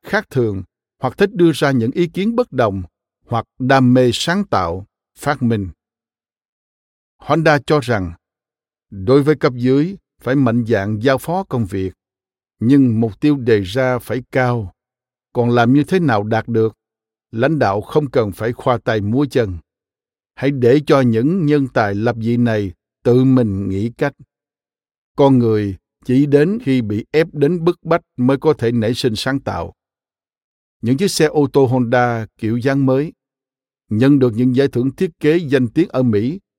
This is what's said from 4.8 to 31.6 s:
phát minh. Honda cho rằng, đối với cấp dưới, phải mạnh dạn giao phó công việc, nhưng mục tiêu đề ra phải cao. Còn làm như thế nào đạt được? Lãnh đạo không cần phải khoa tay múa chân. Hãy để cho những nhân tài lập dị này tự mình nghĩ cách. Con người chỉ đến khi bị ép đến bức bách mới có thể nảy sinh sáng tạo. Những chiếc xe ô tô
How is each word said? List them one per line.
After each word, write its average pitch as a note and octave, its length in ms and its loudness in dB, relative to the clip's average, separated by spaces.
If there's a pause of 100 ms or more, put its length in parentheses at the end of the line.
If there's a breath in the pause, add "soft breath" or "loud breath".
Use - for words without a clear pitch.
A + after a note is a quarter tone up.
phát C#3+ 240 -4
minh. A2 260 -2 (1500)
Honda D#3 480 0
cho D3+ 140 0
rằng, G#2 320 -4 (760)
đối A2+ 320 0
với D3+ 120 0
cấp C#3+ 220 -2
dưới, C#3 400 0 (240)
phải C3 160 -2
mạnh A#2+ 320 0
dạn G#2 300 -2
giao C3 200 0
phó F#3 260 -6
công A#2+ 220 -4
việc, F#2+ 260 -6 (680)
nhưng B2 400 2
mục A2+ 200 -4
tiêu D3 160 2
đề A2+ 240 2
ra B2 380 -2
phải A#2+ 240 -8 (100)
cao. B2 420 -2 (580)
Còn A#2+ 180 0
làm A#2+ 220 4
như C#3+ 120 4
thế F#3 160 0
nào A#2+ 220 0
đạt A2 260 -4
được? A2+ 280 0 (540)
Lãnh C3+ 280 0
đạo G#2 220 0
không D3 300 -4
cần G#2+ 220 -2
phải A2+ 200 -6
khoa A#2+ 260 -2
tay A2 220 -4
múa A#2 300 -2
chân. G2 280 -2 (760)
Hãy C#3 160 -2
để C3 360 2
cho D3 140 4
những C3+ 460 0
nhân D3 280 0
tài G#2 200 0
lập A#2 260 -2
dị A#2 160 -2
này A2 360 0 (300)
tự B2+ 220 4
mình A2 440 2
nghĩ G2+ 300 -4
cách. C#3+ 160 -4 (1000)
Con C#3 220 4
người G#2+ 380 0 (280)
chỉ C3+ 220 2
đến D3+ 360 2
khi C3 200 0
bị G#2 280 -4
ép D#3+ 240 -2
đến D#3+ 300 0
bức F3 180 -2
bách E3 200 -2 (140)
mới C3 200 2
có D3+ 160 0
thể A#2+ 200 -2
nảy A#2 220 -2
sinh A2 220 -2
sáng C3+ 240 -4
tạo. F2 340 -8 (1080)
Những A#2+ 140 0
chiếc F#3 140 0
xe D#3 160 2
ô D3 260 0
tô C#3 140 4